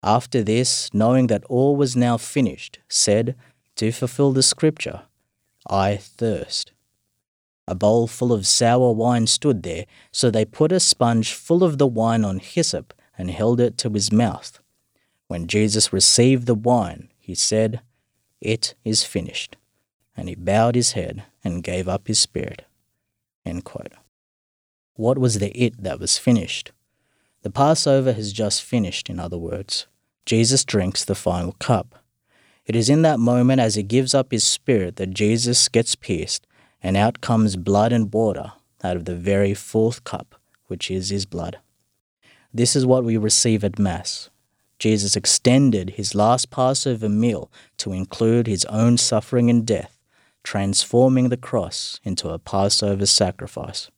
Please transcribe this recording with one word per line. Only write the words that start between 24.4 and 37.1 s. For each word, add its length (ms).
What 240
was 200
the 180
it 260
that 180
was 180
finished? 540
The 80
Passover 640
has 180
just 300
finished, 460
in 120
other 180
words. 480
Jesus 380
drinks 400
the 100
final 380
cup. 500
It 80
is 140
in 140
that 180
moment 400
as 160
he 60
gives 320
up 180
his 120
spirit 520
that 180
Jesus 540
gets 260
pierced, 520
and 140
out 240